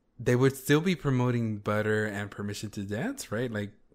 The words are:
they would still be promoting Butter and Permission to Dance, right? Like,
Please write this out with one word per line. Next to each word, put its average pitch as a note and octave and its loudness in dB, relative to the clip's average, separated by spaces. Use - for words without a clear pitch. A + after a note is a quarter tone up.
they B2 2
would C3 6
still D3 2
be F3+ 0
promoting B2 0
Butter G#2+ 2
and G2+ -4
Permission G2+ -6
to G#2 -6
Dance, A#2 -6
right? A#2 -2
Like, G#2 -4